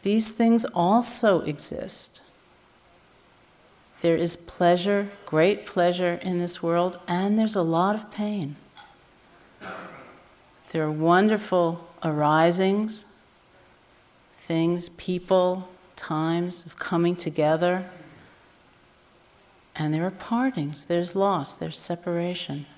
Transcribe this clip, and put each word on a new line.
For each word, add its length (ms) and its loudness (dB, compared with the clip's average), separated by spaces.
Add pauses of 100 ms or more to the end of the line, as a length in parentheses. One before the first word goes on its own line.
These 300 0
things 320 4 (100)
also 680 2
exist. 760 -10 (1800)
There 160 4
is 180 -2
pleasure, 760 0 (140)
great 420 2
pleasure 560 0
in 160 -2
this 240 -4
world, 440 0
and 320 0
there's 160 0
a 80 0
lot 320 2
of 160 -8
pain. 460 -6 (2250)
There 120 -2
are 80 0
wonderful 960 2 (160)
arisings, 1040 2 (1300)
things, 540 -2
people, 800 0 (260)
times 720 -2
of 100 -20
coming 380 0
together. 760 0 (1900)
And 180 -2
there 100 0
are 60 -2
partings, 760 -4
there's 280 -2
loss, 400 0
there's 240 -8
separation 880 -6 (120)